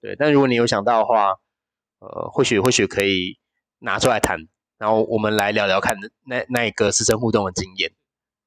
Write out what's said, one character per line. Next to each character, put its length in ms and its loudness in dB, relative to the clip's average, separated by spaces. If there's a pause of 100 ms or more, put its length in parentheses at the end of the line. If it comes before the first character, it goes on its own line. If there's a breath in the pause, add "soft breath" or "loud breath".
对， 140 -12
但 160 2
如 80 6
果 80 4
你 80 2
有 100 2
想 200 0
到 140 4
的 60 2
话， 320 2 (600)
呃， 320 -12
或 120 2
许， 160 0
或 120 2
许 160 2
可 180 -2
以 320 -2 (400)
拿 220 -6
出 80 2
来 120 2
谈， 280 -4 (320)
然 100 -2
后 140 2
我 160 -2
们 160 0
来 160 0
聊 160 0
聊 120 2
看 160 0 (280)
那， 260 -6
那 160 -2
一 60 -4
个 200 0
师 120 -2
生 160 0
互 120 -2
动 140 0
的 60 -6
经 240 -10
验。 180 -6 (540)